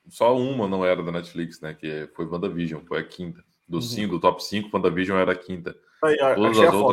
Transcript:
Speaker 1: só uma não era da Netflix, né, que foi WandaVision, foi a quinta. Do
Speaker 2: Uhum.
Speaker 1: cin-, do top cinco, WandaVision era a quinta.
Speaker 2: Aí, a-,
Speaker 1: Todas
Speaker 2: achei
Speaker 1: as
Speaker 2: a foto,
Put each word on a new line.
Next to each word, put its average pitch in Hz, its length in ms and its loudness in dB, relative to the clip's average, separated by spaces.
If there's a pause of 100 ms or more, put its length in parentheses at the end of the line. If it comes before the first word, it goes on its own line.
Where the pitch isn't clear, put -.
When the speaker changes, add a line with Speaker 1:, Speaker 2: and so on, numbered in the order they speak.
Speaker 1:
só 120 280 2
uma 127 300 -2
não 95 180 -2
era 90 180 2
da 85 100 -4
Netflix, 85 480 -8
né, 78 140 -10
que 78 400 -8
foi 85 120 -6
WandaVision, 85 580 -4
foi 78 160 -4
a 80 40 -8
quinta. - 400 -14 (240)
Do 85 80 -6
Speaker 2:
Uhum. 82 60 -2
Speaker 1:
cin-, 117 260 -4
do 85 120 -2
top 90 240 2
cinco, 104 280 -6
WandaVision 92 460 0
era 92 140 2
a 92 40 0
quinta. 87 400 -12 (260)
Speaker 2:
Aí, 151 180 4
a-, 135 140 4
Speaker 1:
Todas 110 240 4
Speaker 2:
achei 113 100 8
Speaker 1:
as - 0 -
Speaker 2:
a - 40 6
foto, 98 200 2